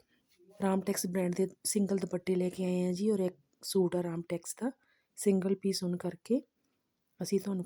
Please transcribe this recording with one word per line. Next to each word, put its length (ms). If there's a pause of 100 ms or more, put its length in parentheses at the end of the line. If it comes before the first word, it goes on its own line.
(600)
ਰਾਮਟੈਕਸ 480
ਬ੍ਰਾਂਡ 280
ਦੇ 120 (160)
ਸਿੰਗਲ 340
ਦੁਪੱਟੇ 380
ਲੈ 140
ਕੇ 160
ਆਏ 200
ਹਾਂ 80
ਜੀ, 180
ਔਰ 80
ਇੱਕ 160 (280)
ਸੂਟ 320
ਆ 80
ਰਾਮਟੈਕਸ 580
ਦਾ, 100 (460)
ਸਿੰਗਲ 380
ਪੀਸ 280
ਹੋਣ 140
ਕਰਕੇ 420 (800)
ਅਸੀਂ 200
ਤੁਹਾਨੂੰ 260